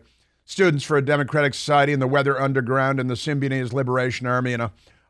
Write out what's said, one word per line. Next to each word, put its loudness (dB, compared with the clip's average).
Students 2
for 0
a 2
Democratic 0
Society 2
and 0
the 0
Weather 0
Underground 0
and -2
the -2
Symbionese -4
Liberation -2
Army, 0
you -2
know, -2